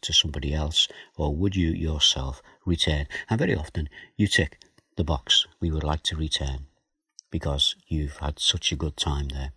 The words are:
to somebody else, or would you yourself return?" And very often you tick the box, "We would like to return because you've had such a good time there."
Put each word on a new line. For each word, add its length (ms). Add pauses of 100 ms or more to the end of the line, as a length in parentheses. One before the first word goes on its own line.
to 100
somebody 400
else, 340 (300)
or 180
would 200
you 160
yourself 720 (200)
return?" 440 (200)
And 120
very 160
often 340 (260)
you 120
tick 360 (340)
the 60
box, 440 (120)
"We 120
would 120
like 200
to 120
return 520 (640)
because 440 (120)
you've 300
had 220
such 320
a 40
good 220
time 320
there." 280